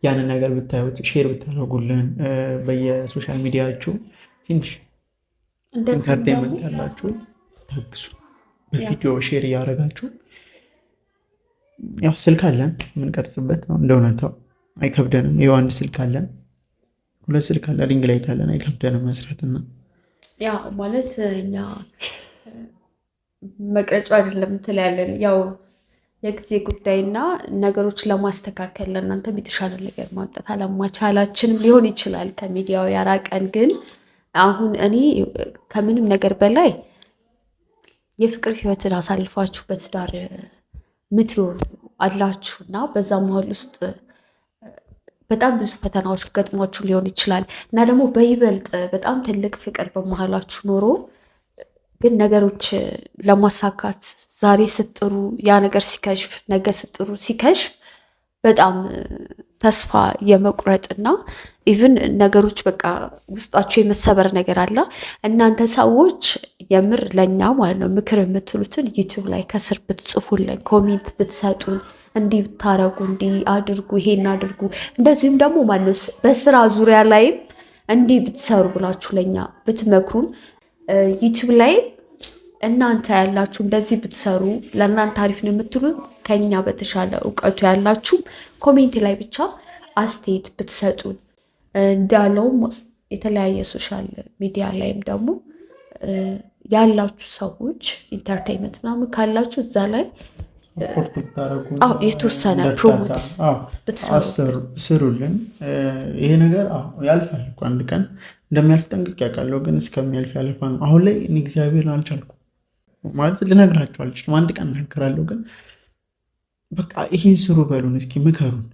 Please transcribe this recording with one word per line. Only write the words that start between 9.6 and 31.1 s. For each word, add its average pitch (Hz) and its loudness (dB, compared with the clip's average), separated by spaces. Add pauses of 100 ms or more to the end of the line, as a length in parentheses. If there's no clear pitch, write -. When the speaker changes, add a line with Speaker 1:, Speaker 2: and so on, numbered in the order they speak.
Speaker 1:
ያው 156 2
ስልክ 165 2
አለን 143 0 (140)
የምንቀርጽበት 139 -6
ነው፣ 160 -4
እንደ 139 2
እውነታው 120 2 (440)
አይከብደንም። 135 0
ይኸው 135 4
አንድ 131 2
ስልክ - -8
አለን፣ 131 -2 (1000)
ሁለት 151 0
ስልክ - -4
አለን፣ 147 -2
ሪንግ 135 2
ላይት 123 2
አለን፣ - -2
አይከብደንም 127 -4
መስራትና 127 -6 (840)
Speaker 2:
ያ 214 -6 (260)
ማለት 226 -4 (200)
እኛ 190 -6 (2250)
መቅረጫ 202 -2
አይደለም 196 0
እንትን 196 -6
ያለን፣ 180 -2
ያው 202 2 (840)
የጊዜ 208 -8 (100)
ጉዳይና 196 -2 (400)
ነገሮችን 202 -2
ለማስተካከል 196 -4
ለእናንተም 190 -6
የተሻለ 190 -6
ነገር - -12
ማምጣት 190 -12
አለመቻላችንም 202 0